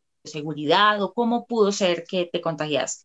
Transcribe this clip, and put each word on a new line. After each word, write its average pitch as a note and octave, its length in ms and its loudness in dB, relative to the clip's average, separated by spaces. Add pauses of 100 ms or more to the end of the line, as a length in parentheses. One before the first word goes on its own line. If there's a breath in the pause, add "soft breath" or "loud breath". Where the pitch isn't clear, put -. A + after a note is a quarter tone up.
(240)
seguridad? D#3+ 760 2
¿O F#3+ 100 -4
cómo A#3+ 320 0
pudo G#3+ 260 2
ser F3+ 380 0
que F3 240 -2
te F3+ 80 -2
contagiaste? D3+ 640 -4